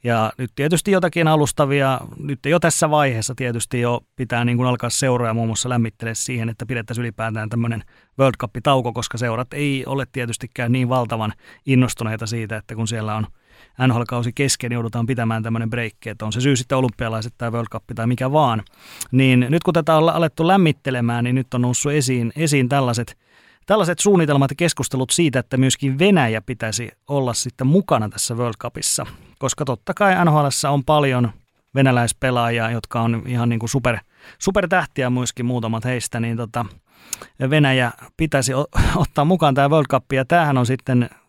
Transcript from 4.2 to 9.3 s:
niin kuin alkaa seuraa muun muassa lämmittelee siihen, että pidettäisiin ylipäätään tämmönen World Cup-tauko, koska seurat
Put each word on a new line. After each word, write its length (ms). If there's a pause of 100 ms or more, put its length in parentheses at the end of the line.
niin 120
kuin 120
alkaa 220
seuraa 440
muun 140
muassa 200
lämmittelee 460
siihen, 340
että 180
pidettäisiin 360
ylipäätään 460
tämmönen 340 (360)
World 220
Cup-tauko, 520
koska 260
seurat 360